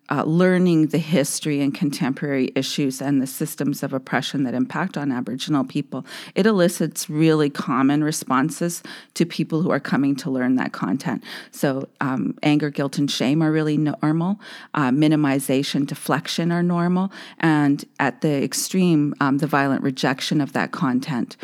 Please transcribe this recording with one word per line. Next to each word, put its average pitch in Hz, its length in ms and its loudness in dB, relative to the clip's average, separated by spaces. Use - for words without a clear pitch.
uh, 143 140 0
learning 175 640 4
the 147 100 -2
history 151 640 0
and 135 120 0
contemporary 139 800 -2
issues 135 460 -2
and 139 220 2
the 131 40 -2
systems 143 560 -4
of 135 120 -4
oppression 131 500 -4
that 120 80 -4
impact 151 460 -4
on 143 120 -4
Aboriginal 127 540 -2
people. 135 400 -8
It 190 100 4
elicits 180 640 2
really 156 400 4
common 139 560 2
responses 156 800 -2
to 165 100 2
people 160 380 -2
who 175 80 0
are 139 100 0
coming 139 360 0
to 139 140 -6
learn 127 260 0
that - 160 -2
content. - 520 -4
So, 135 360 -2
um, 131 400 -2
anger, 151 260 2
guilt, 143 300 -4
and 143 120 2
shame 139 300 2
are 156 100 2
really 156 280 2
normal. 156 600 0
Uh, 135 160 2
minimization, 143 960 2
deflection 160 640 -2
are 175 100 0
normal. 175 480 2
And 147 420 4
at 139 220 0
the 143 240 2
extreme, 160 760 2
um, 139 180 2
the 147 80 -2
violent 139 360 2
rejection 139 600 0
of 131 100 -6
that 95 180 -2
content, 127 720 -4